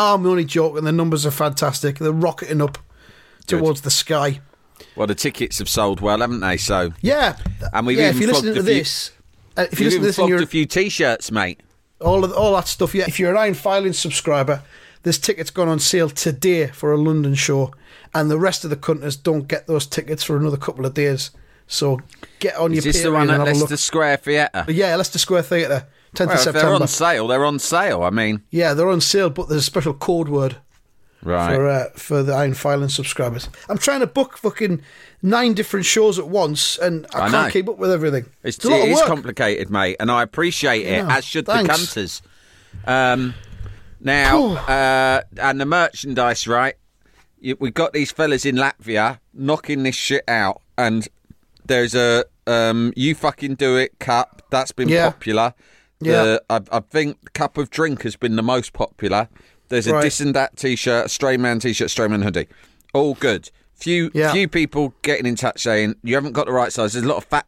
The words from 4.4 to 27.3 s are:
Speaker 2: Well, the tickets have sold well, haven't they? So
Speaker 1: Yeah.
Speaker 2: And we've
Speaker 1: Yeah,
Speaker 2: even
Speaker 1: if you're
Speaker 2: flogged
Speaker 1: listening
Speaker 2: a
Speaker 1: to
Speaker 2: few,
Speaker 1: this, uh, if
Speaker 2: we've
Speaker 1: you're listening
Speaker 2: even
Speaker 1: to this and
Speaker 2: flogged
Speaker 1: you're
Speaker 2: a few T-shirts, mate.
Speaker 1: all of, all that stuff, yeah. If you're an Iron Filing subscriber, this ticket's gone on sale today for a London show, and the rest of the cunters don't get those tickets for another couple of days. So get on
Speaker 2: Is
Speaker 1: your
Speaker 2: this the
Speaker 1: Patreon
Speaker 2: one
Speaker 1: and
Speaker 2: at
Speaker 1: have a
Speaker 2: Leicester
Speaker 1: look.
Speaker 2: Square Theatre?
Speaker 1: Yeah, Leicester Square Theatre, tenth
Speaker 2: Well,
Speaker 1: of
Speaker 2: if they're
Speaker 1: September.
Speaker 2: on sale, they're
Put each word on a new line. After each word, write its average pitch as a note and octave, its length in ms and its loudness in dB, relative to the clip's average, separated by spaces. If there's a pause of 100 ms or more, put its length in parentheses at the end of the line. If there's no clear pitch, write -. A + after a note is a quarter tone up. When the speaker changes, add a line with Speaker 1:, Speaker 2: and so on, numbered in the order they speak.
Speaker 2:
Well, G#2+ 120 0
the G#2 80 0
tickets - 440 -4
have G2 100 -6
sold G2 320 0
well, G#2 180 2
haven't A#2+ 220 -2
they? F#2 160 0
So F2+ 440 0
Speaker 1:
Yeah. B3 360 0 (360)
Speaker 2:
And A3+ 140 0
we've B3+ 100 2
Speaker 1:
Yeah, D4+ 120 6
Speaker 2:
even - 80 0
Speaker 1:
if - 40 0
you're G#3+ 100 2
Speaker 2:
flogged B3 140 2
Speaker 1:
listening A3 60 0
Speaker 2:
a G#3+ 100 0
Speaker 1:
to - 40 0
Speaker 2:
few, G#3+ 100 4
Speaker 1:
this, - 360 -4 (460)
uh, F3+ 40 0 (100)
if B2+ 80 -6
Speaker 2:
we've - 0 -
Speaker 1:
you're C#3 100 4
listening E3+ 40 2
Speaker 2:
even F#3 80 2
Speaker 1:
to G3 60 2
this - 0 -
and G3 80 0
Speaker 2:
flogged F3+ 140 2
Speaker 1:
you're F3+ 140 2
Speaker 2:
a D3 40 -4
few D#3 200 0
T-shirts, E3+ 640 0
mate. G2 300 -2 (380)
Speaker 1:
all F#3 240 2
of, F#3 100 0
all G#3 200 2
that F3+ 140 0
stuff, - 260 -2
yeah. F#3 140 0
If - 120 -6
you're F3+ 120 2
an G3 60 2
Iron G#3+ 180 2
Filing G3 380 0
subscriber, C#3+ 680 -2 (400)
this E3+ 160 0
ticket's D#3+ 320 -4
gone F3 180 0
on D#3+ 120 2
sale E3 300 2
today D#3+ 580 0
for D3 260 -2
a D3+ 40 2
London D3+ 380 0
show, C3+ 380 0 (420)
and D3+ 160 0
the D3+ 80 2
rest F#3 240 0
of D#3+ 60 -8
the D3 80 -2
cunters C#3+ 400 -4
don't D#3 300 -2
get D3 200 -6
those D3+ 180 0
tickets - 380 -6
for D3+ 140 0
another C#3+ 200 0
couple - 280 -6
of C3 80 -4
days. C#3 380 -2 (360)
So C#3 320 0 (400)
get - 160 -2
on E3 160 0
Speaker 2:
Is D#3 140 0
Speaker 1:
your D3 80 2
Speaker 2:
this F3 100 2
the E3 60 2
Speaker 1:
Patreon D#3 40 0
Speaker 2:
one D3+ 100 2
Speaker 1:
and D3 80 4
Speaker 2:
at D3 80 4
Speaker 1:
have C#3+ 80 2
a - 40 2
Speaker 2:
Leicester C#3+ 220 2
Speaker 1:
look. D3 60 -4
Speaker 2:
Square D3+ 380 0
Theatre? D3 520 0
Speaker 1:
Yeah, E3+ 260 2
Leicester F3 240 -2
Square F3+ 240 2
Theatre, C#3+ 440 -2 (260)
tenth F3+ 160 0
Speaker 2:
Well, F3 80 2
Speaker 1:
of C3 100 4
Speaker 2:
if D#3 60 -2
they're D#3 80 2
Speaker 1:
September. D3+ 220 4
Speaker 2:
on C3 40 0
sale, C#3+ 400 0
they're C3 180 2